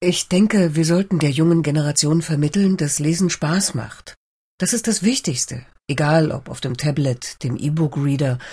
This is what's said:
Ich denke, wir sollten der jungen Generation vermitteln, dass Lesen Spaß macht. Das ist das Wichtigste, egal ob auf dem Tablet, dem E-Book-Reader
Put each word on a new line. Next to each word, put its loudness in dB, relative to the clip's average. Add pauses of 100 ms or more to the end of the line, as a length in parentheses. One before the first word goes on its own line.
Ich -2
denke, 2
wir 2
sollten 2
der 2
jungen 4
Generation 2
vermitteln, 2
dass -2
Lesen 0
Spaß -2
macht. -10 (420)
Das 0
ist -2
das -2
Wichtigste, -2 (240)
egal 2
ob -8
auf -12
dem -4
Tablet, -2
dem -2
E-Book-Reader 0 (140)